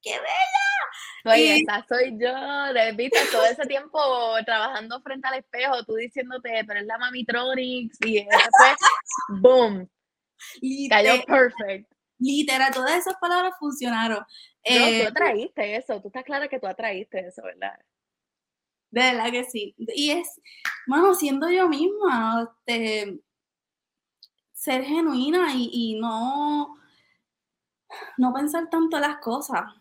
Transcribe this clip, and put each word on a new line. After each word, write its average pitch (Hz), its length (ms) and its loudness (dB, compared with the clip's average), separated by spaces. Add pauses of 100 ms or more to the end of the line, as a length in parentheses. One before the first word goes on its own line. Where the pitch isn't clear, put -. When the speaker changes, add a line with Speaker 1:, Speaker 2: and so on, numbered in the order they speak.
Speaker 1:
qué - 100 -10
bella". 762 460 -2 (680)
Speaker 2:
Soy 226 220 6
Speaker 1:
Y 311 40 4
Speaker 2:
esa, 302 400 2
soy 247 300 0
yo, 277 540 -4
de, 226 200 2
viste, 240 340 0
todo 220 180 2
ese 247 200 0
tiempo 277 340 -4 (460)
trabajando 226 560 -4
frente 262 260 -8
al 262 120 -4
espejo, 254 460 -2
tú 220 100 -6
diciéndote, 247 720 -6
"Pero 208 120 -6
es 202 60 -8
la 220 120 -6
Mamitronics", 247 1040 -4
y 220 180 0
eso - 360 4
fue, 762 220 8 (300)
Speaker 1:
<laughs> - 200 -8
Speaker 2:
boom, 208 600 4 (720)
Speaker 1:
Literal. 269 280 -6
Speaker 2:
cayó 214 360 6
perfect. 220 680 2 (280)
Speaker 1:
Literal, 269 540 2
todas 269 240 0
esas 370 220 -4
palabras 359 400 0
funcionaron. 233 640 -4 (460)
Speaker 2:
No, 240 260 6
tú 226 80 2
Speaker 1:
Eh, 214 40 0
Speaker 2:
atraíste 233 680 -2
eso, 233 240 -8
tú 208 60 -16
estás 254 160 -12
clara 285 240 -6
que 269 120 -8
tú 208 80 -8
atraíste 202 600 -8
eso, 180 160 -20
¿verdad? 95 340 -12 (1120)
Speaker 1:
De 226 100 0
verdad 240 300 0
que 247 140 -4
sí. 208 320 -10
Y 285 340 -4
es, 349 160 -2 (580)
mano, 339 280 4
siendo 302 360 -2
yo 359 200 4
misma, 269 800 0 (160)
este, 214 560 -4 (1300)
ser 262 320 -4
genuina 302 720 0
y, 240 160 -2
y 226 300 -4
no, 277 760 -2 (1400)
no 254 160 2
pensar 294 360 -4
tanto 330 300 0
las 294 200 -2
cosas 240 440 -6 (180)